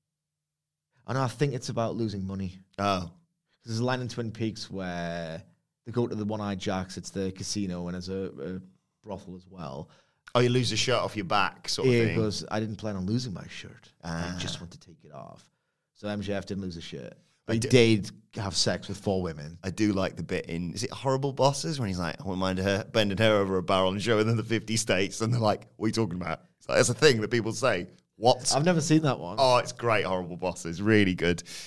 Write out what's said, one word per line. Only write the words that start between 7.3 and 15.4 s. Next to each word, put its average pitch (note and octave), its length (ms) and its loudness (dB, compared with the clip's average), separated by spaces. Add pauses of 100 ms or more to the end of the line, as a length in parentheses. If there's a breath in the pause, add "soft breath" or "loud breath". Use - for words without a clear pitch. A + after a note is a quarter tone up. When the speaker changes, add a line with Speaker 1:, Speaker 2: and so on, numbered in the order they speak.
Speaker 1:
casino, F2+ 560 -6
and F2 60 -6
there's F2+ 160 -10
a, F#2+ 220 -6 (240)
a F#2 60 -10 (440)
brothel F#2 300 -12
as F#2 120 -20
well. D#2+ 420 -12 (440 soft breath)
Speaker 2:
Oh, B2 60 4
you B2 100 6
lose B2 200 2
the A2+ 80 -2
shirt A#2+ 220 2
off F#2+ 160 -2
your G2+ 100 -4
back F#2+ 420 0
sort - 220 2
of B2 40 6
Speaker 1:
He A#2 120 6
Speaker 2:
thing. F#2 100 0
Speaker 1:
goes, G#2+ 340 0
"I G#2+ 120 -2
didn't A2 160 -4
plan G#2+ 180 -6
on F#2 100 -4
losing A#2 280 -2
my E2 160 -10
shirt. - 420 -18 (100)
I E2+ 320 -6
Speaker 2:
Ah. F#2 60 -10
Speaker 1:
just D2 220 -8
want E2+ 100 -14
to - 80 -20
take E2 240 -20
it D2+ 80 -20
off." G1+ 320 -18 (520)